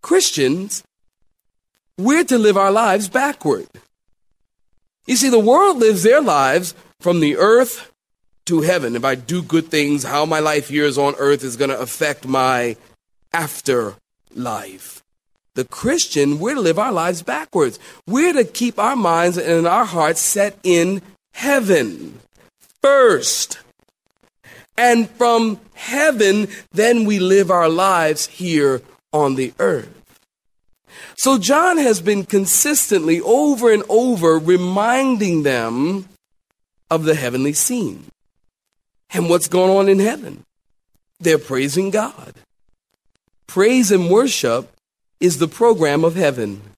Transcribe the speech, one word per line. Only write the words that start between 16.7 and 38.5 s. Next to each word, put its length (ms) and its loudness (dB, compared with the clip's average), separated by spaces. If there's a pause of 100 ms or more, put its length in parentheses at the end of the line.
our 140 -2
lives 300 -4
backwards. 560 -4 (280)
We're 280 0
to 100 2
keep 340 -6
our 160 0
minds 420 0
and 300 0
our 200 2
hearts 340 -2
set 420 -2
in 400 0 (300)
heaven 880 -2 (640)
first. 760 2 (1160)
And 320 2
from 500 0 (140)
heaven, 760 0 (240)
then 340 2
we 120 0
live 320 2
our 200 2
lives 560 0
here 560 -2 (300)
on 240 0
the 220 -6
earth. 300 -2 (1300)
So 220 0
John 400 2
has 240 0
been 240 -2
consistently, 960 0
over 500 2
and 160 2
over, 500 2
reminding 1040 0
them 640 -2 (840)
of 140 -2
the 100 2
heavenly 400 -4
scene. 500 -6 (1040)